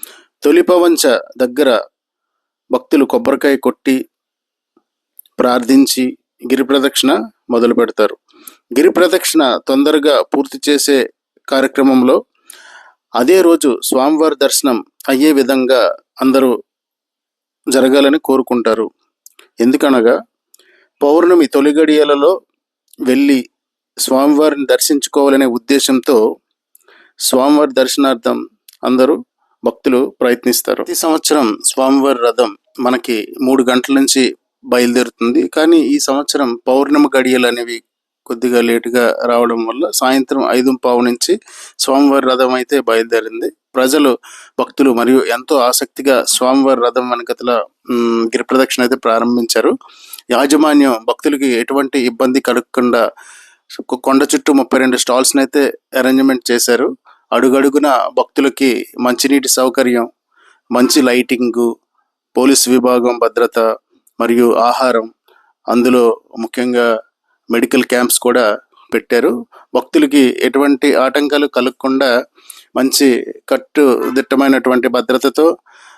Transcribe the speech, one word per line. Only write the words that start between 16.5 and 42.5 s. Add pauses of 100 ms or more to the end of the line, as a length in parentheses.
జరగాలని
కోరుకుంటారు. (720)
ఎందుకనగా (840)
పౌర్ణమి
తొలి
గడియలలో (680)
వెళ్ళి (580)
స్వామివారిని
దర్శించుకోవాలనే
ఉద్దేశంతో (1040)
స్వామివారి
దర్శనార్థం (460)
అందరూ (480)
భక్తులు (200)
ప్రయత్నిస్తారు.
ప్రతి
సంవత్సరం (160)
స్వామివారి
రథం (280)
మనకి (240)
మూడు
గంటల
నుంచి (400)
బయలుదేరుతుంది,
కానీ
ఈ
సంవత్సరం (160)
పౌర్ణమి
గడియలు
అనేవి (480)
కొద్దిగా
లేటుగా (220)
రావడం
వల్ల (100)
సాయంత్రం
ఐదు (120)
పావు
నుంచి (460)
స్వామివారి
రథం